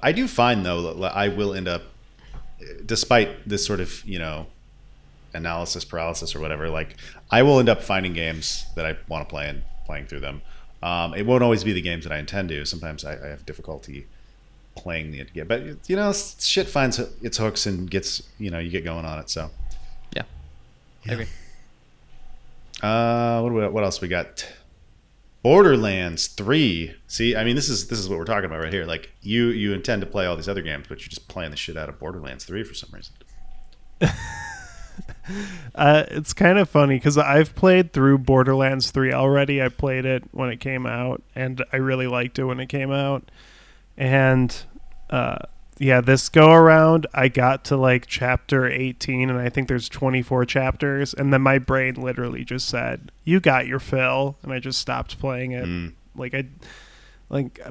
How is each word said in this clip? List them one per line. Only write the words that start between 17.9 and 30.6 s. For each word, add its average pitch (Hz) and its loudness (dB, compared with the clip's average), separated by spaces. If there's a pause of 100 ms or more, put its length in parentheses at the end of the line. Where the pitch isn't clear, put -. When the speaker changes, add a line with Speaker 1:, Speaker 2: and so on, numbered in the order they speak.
Speaker 1:
you 104 -8
know, 82 -6
you 85 -6
get 87 -4
going 82 -8
on 78 -8
it. 78 -14
So, 78 -8 (680)
Speaker 2:
Yeah. - -6
I - -14 (800)
Speaker 1:
Yeah. 110 -6
Speaker 2:
agree. 107 -6 (1600)
Speaker 1:
Uh, 117 2
what 120 0
do 120 0
we, 107 2
what 107 -2
else 95 -2
we 92 -6
got? 85 -6 (960)
Borderlands 110 4
three. 101 0 (140)
See, 117 -2
I 110 -2
mean, 120 2
this 143 -2
is, 95 -4
this 117 -4
is 95 -6
what 95 -4
we're 82 -6
talking 104 -2
about 80 -6
right 80 -6
here. 92 -4
Like, 82 -8 (120)
you, 117 2
you 104 -2
intend 98 -4
to 95 -6
play 95 -2
all 87 -2
these 80 -8
other 98 -4